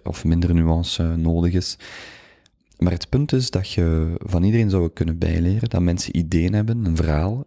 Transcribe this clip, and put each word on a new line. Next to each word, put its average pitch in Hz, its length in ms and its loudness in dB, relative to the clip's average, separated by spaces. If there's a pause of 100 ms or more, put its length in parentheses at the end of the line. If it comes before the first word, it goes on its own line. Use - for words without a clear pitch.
of - 220 -8
minder 85 300 2
nuance 85 480 0
nodig 82 500 0
is. 90 240 -4 (1000)
Maar 85 140 2
het 85 160 -8
punt 143 240 0
is 131 180 0
dat - 200 -4
je 82 480 0
van 90 240 0
iedereen 107 280 4
zou 92 180 2
kunnen 82 300 -2
bijleren, 85 500 0
dat 90 140 0
mensen 87 340 0
ideeën 85 360 2
hebben, 110 320 0
een 82 120 0
verhaal, 82 500 0